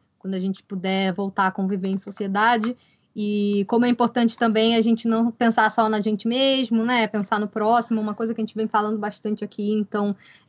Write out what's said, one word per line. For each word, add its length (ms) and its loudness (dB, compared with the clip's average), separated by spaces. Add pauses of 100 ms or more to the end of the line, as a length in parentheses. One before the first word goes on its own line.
(180)
Quando 160 -8
a 60 -4
gente 220 -4
puder 520 -2
voltar 320 -2
a 60 2
conviver 360 -4
em 80 -2
sociedade. 800 0 (420)
E 480 0
como 200 2
é 20 2
importante 480 0
também 400 2
a 60 4
gente 260 0
não 220 0
pensar 400 2
só 180 2
na 140 0
gente 260 -2
mesmo, 560 2
né? 220 2
Pensar 340 -2
no 80 -4
próximo, 500 0
uma 160 -4
coisa 200 -4
que 80 -6
a 20 -2
gente 100 -10
vem 140 -4
falando 300 0
bastante 440 -6
aqui. 300 -4
Então, 420 -2 (340)